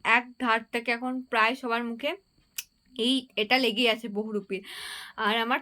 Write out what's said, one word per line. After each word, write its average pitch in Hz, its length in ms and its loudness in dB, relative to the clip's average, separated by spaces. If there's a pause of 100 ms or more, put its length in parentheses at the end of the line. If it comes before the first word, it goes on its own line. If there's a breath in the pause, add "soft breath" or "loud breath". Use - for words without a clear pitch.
এক 240 220 4 (140)
ধার 226 200 2 (120)
থেকে 240 200 -2
এখন 254 300 -4
প্রায় 233 340 2
সবার 240 280 -2
মুখে 233 280 -4 (840)
এই, 254 400 2
এটা 214 220 4
লেগেই 233 320 4
আছে 226 180 0
বহুরূপীর। 202 540 -4 (560 loud breath)
আর 220 200 2
আমার 233 240 2